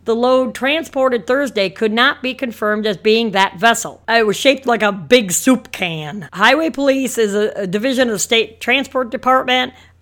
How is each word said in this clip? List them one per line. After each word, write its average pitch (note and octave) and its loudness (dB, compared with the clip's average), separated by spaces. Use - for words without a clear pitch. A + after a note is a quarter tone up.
The A3+ 0
load B3+ 2
transported C4 -2
Thursday A#3+ 0
could G#3+ -2
not B3 0
be B3+ -6
confirmed G#3+ -4
as G#3 -2
being A3 2
that F#3+ 0
vessel. G3+ 0
It A3+ 4
was G3+ 0
shaped C#4 2
like A#3 0
a G#3 2
big G3 2
soup B3+ 0
can. D#3 -8
Highway C4 2
Police C4+ 0
is G#3+ 0
a, G#3 0
a G3+ -6
division A#3 0
of A3 -2
the F#3+ -4
state - -2
transport B3+ -2
department. B3+ 0